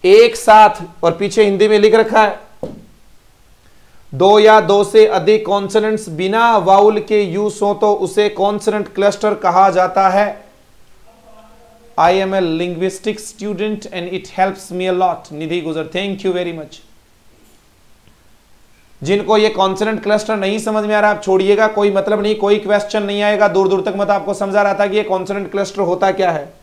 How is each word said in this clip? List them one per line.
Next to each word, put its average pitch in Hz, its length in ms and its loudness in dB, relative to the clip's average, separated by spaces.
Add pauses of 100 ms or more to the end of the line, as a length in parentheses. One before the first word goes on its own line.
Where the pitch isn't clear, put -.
एक 220 320 6
साथ, 214 680 4
और 165 80 2
पीछे 202 320 0
हिंदी 202 240 2
में 214 100 2
लिख 214 160 4
रखा 220 280 2
है, 202 180 -2 (1700)
दो 190 240 4
या 214 220 8
दो 202 240 2
से 214 220 6
अधिक 208 400 0
consonants 208 640 -2
बिना 208 480 0
vowel 202 440 4
के 214 220 0
यूज 196 400 -4
हो 202 120 0
तो 208 200 0
उसे 208 340 -2
consonant 208 680 -4
cluster 202 400 0
कहा 190 360 2
जाता 185 380 0
है। 202 360 -2 (1500)
I 170 140 4
am 190 160 0
a 190 120 -2
linguistic 180 760 -4
student 208 640 -8
and 180 320 -12
it 185 260 -10
helps 190 340 -4
me 185 180 -4
a 180 80 -2
lot। 175 340 -4
निधि 160 280 -6
गुजर, 160 240 -6
thank 196 420 -8
you 180 100 -2
very 175 240 -6
much। 151 160 -18 (2250)
जिनको 202 340 0
ये 214 120 4
consonant 190 540 -2
cluster 214 340 -2
नहीं 196 220 -4
समझ 214 260 -4
में 214 100 -2
आ 208 60 2
रहा, 208 100 2
आप 208 120 -6
छोड़िएगा, 196 460 2
कोई 208 220 0
मतलब 196 300 -2
नहीं, 214 160 -2
कोई 208 220 2
question 208 440 -2
नहीं 202 200 -4
आएगा। 208 260 2
दूर 190 200 2
दूर 190 140 0
तक 196 140 -4
मत 202 140 -2
आपको 196 240 -2
समझा 202 280 -2
रहा 202 120 0
था 202 120 0
कि 196 100 -4
ये 214 60 0
कॉन्सोनेंट 196 480 -6
cluster 196 300 -6
होता 185 320 0
क्या 185 180 -2
है। 147 320 -8